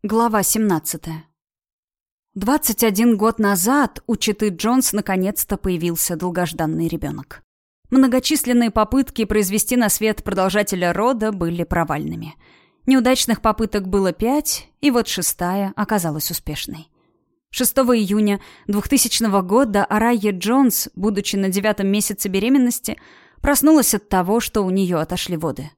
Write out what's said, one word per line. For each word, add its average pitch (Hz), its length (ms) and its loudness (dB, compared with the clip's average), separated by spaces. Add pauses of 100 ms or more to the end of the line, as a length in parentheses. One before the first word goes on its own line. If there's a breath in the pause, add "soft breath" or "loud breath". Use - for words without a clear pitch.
Глава 220 400 2
семнадцатая. 165 800 -2 (1080)
Двадцать 233 520 -2
один 220 320 4
год 220 240 0
назад 208 680 2
у 233 80 0
четы 208 360 -2
Джонс 233 420 0
наконец-то 196 640 -2
появился 175 580 -2
долгожданный 165 720 -4
ребенок. 156 560 -8 (480)
Многочисленные 247 800 2
попытки 226 540 0
произвести 208 500 0
на 240 140 2
свет 214 340 -2
продолжателя 190 680 0
рода 220 400 0
были 170 320 -4
провальными. 160 720 -4 (500 soft breath)
Неудачных 254 540 2
попыток 208 480 -2
было 190 240 0
пять, - 580 -2 (100)
и 285 120 2
вот 233 160 0
шестая 190 680 -4
оказалась 170 560 -2
успешной. - 580 -10 (640)
Шестого 247 480 2
июня 202 400 2 (300 loud breath)
двухтысячного 208 720 0
года 202 420 2
Арайя 214 460 2
Джонс, 226 640 0
будучи 202 400 -2
на 196 140 0
девятом 202 400 0
месяце 202 400 -2
беременности, 233 720 0 (400 soft breath)
проснулась 285 560 4
от - 120 -6
того, 190 300 2
что 220 240 -2
у 185 80 -2
нее 180 300 0
отошли 175 360 -4
воды. 156 420 -6